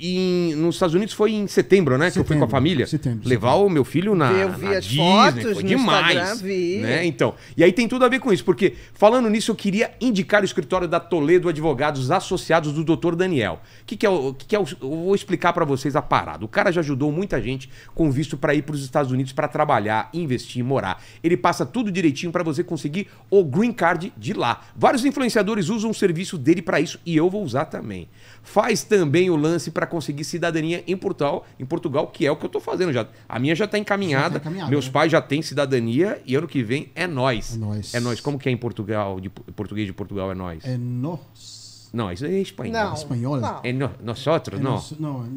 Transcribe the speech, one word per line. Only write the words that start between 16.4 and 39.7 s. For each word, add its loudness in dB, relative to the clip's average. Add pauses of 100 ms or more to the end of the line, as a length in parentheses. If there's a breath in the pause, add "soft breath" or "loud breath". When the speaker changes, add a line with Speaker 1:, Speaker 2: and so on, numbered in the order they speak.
Speaker 1:
O -6
cara 0
já 0
ajudou 0
muita -4
gente -8 (260 loud breath)
com 2
visto -2
pra 0
ir 2
pros -6
Estados -2
Unidos -2
pra -4
trabalhar, 0
investir, -4
morar. -2 (200 loud breath)
Ele 2
passa 0
tudo -4
direitinho 0
pra 2
você -2
conseguir -6 (220 soft breath)
o 6
green 2
card 0
de -6
lá. -2 (160 loud breath)
Vários 4
influenciadores 0
usam -2
o -2
serviço 0
dele 2
pra 0
isso -4
e 0
eu 4
vou -4
usar -2
também. -10 (340 soft breath)
Faz 0
também 4
o 2
lance 0
pra -4
conseguir -6
cidadania -2
em -2
Portugal, -4 (120)
em -12
Portugal, -2
que -6
é 4
o 0
que -10
eu -6
tô -4
fazendo -2
já. 0 (220 soft breath)
A -6
minha 2
já 0
tá -2
encaminhada. 0
Speaker 2:
Já 0
tá -2
encaminhada, -6
Speaker 1:
Meus 0
Speaker 2:
né? -10
Speaker 1:
pais 4
já 4
têm -2
cidadania 0
e 0
ano -2
que -2
vem -4
é -4
nóis. -2
Speaker 2:
É -6
nóis. -6
Speaker 1:
É 0
nóis. -2
Como -4
que -4
é 2
em 0
Portugal, -4
de -8
po-, -18 (100)
português -6